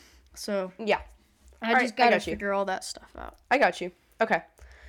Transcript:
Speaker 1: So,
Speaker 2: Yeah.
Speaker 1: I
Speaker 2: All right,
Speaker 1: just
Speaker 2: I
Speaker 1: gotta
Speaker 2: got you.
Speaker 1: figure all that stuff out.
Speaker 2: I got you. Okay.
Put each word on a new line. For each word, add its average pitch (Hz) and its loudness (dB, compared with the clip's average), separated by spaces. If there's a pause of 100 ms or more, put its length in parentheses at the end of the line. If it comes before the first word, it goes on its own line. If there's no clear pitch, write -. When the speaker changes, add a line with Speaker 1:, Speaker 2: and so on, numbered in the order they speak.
(360)
Speaker 1:
So, 190 -6
Speaker 2:
Yeah. 208 0 (600)
Speaker 1:
I 226 -4
Speaker 2:
All 240 4
right, 254 4
Speaker 1:
just 240 -2
Speaker 2:
I - -4
Speaker 1:
gotta 240 6
Speaker 2:
got - -4
you. 160 -4
Speaker 1:
figure 202 -4
all 196 0
that 190 -6
stuff - -16
out. - -16 (120)
Speaker 2:
I 254 4
got 190 2
you. 185 -8 (300)
Okay. 202 0 (460)